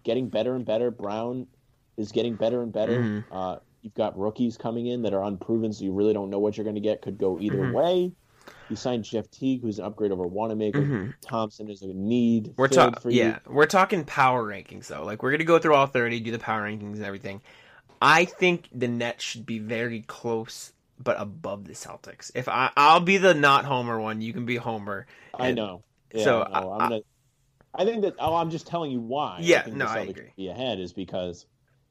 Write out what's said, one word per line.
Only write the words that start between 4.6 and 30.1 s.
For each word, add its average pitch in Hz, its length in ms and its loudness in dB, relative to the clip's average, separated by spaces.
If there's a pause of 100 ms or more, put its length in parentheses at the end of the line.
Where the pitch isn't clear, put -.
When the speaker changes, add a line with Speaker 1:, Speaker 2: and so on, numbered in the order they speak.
Speaker 1:
in 123 160 -4
that 98 120 0
are 95 80 0
unproven, 107 500 -2
so 104 120 -8
you 95 80 -2
really 104 200 4
don't 101 180 -2
know 101 80 -2
what 104 180 0
you're 107 80 -6
gonna 107 160 -4
get. 107 220 -2
Could 98 160 -8
go 92 220 0
either 104 180 0
Speaker 2:
Mm-hmm. 123 140 0
Speaker 1:
way. 180 400 2 (580)
You 110 60 -4
signed 123 280 -2
Jeff 107 260 -6
Teague, 131 320 -2
who's 107 160 -4
an 90 80 -8
upgrade 104 260 -2
over 90 140 -2
Wanamaker. 107 540 -2
Speaker 2:
Mm-hmm. 127 300 -2 (100)
Speaker 1:
Thompson 107 500 -6
is 95 120 -16
a 95 40 -12
need 113 720 2
Speaker 2:
We're 135 120 4
Speaker 1:
filled 135 260 6
Speaker 2:
ta-, - 60 -12
Speaker 1:
for 120 100 -2
you. 120 120 6
Speaker 2:
yeah, 113 240 2
we're 143 200 6
talking 180 380 4
power 127 400 4
rankings, 98 440 -12
though. 73 160 -10
Like, 107 180 -6
we're 127 80 2
gonna 156 140 0
go 165 140 6
through 156 160 6
all 139 120 6
thirty, 120 340 0
do 113 100 -6
the 113 80 -4
power 110 240 -2
rankings 104 340 -8
and 104 80 -8
everything. 98 360 -10 (600)
I 156 260 8
think 175 460 0
the 123 160 -2
Nets 120 360 -4
should 110 220 -10
be 113 120 -6
very 113 440 -6
close, - 680 -8 (260)
but 123 220 0
above 101 440 -10
the 78 100 -18
Celtics. - 600 -18
If 123 140 -6
I, 123 280 0
I'll 151 240 10
be 185 180 4
the 180 160 8
not 143 300 6
Homer 123 360 -2
one, 110 200 -4
you 113 120 -6
can 123 140 -6
be 120 100 -2
Homer. 104 500 -6 (280)
Speaker 1:
I 127 140 -2
Speaker 2:
And 120 80 0
Speaker 1:
know. 98 260 -6 (300)
Yeah, 110 120 0
Speaker 2:
so 117 180 4
Speaker 1:
I - 180 -2
know. 92 100 -4
Speaker 2:
I, 98 40 -6
Speaker 1:
I'm 107 40 -4 (120)
gonna, 110 100 -2 (720)
I 185 100 0
think 220 180 0
that, 190 160 0
oh, 156 180 0
I'm 165 140 0
just 165 160 -8
telling 165 240 -4
you 123 100 -4
why 120 420 -6
Speaker 2:
Yeah, 170 160 6
Speaker 1:
I - 40 2
think 120 140 -10
Speaker 2:
no, 135 100 -2
Speaker 1:
the 107 40 -2
Speaker 2:
I 110 80 -2
Speaker 1:
Celtics 101 120 -6